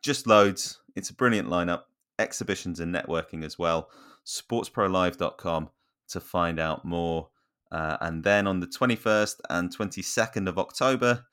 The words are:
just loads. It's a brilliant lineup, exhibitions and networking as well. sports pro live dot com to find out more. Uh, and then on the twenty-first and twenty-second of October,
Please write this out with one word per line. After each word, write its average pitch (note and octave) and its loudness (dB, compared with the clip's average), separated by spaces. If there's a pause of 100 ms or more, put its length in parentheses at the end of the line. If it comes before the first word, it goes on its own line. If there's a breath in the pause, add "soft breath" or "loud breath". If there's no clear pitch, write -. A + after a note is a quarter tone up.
just C#3+ -2
loads. G#2 6 (160)
It's F#2+ -10
a - -18
brilliant A#2 2
lineup, F2 0 (340)
exhibitions F#2+ -4
and E2+ -4
networking D#2+ -4
as D2+ -12
well. E2 0 (320 loud breath)
sports - -6
pro G#2 0
live F#2 2
dot - -4
com D#2+ -4 (380)
to - -8
find E2+ -2
out D#2+ -2
more. E2+ -2 (400)
Uh, D#2+ -4
and E2 -6
then G2+ 4
on F#2 0
the F2 -4
twenty-first A2 0
and F2 -2
twenty-second G#2 -4
of F2 -4
October, B2 2